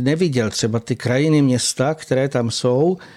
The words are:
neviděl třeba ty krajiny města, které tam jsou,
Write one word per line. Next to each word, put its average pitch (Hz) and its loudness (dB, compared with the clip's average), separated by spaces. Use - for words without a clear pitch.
neviděl 135 0
třeba 113 -2
ty 117 -6
krajiny 147 2
města, 131 0
které 139 -2
tam 120 -2
jsou, 139 0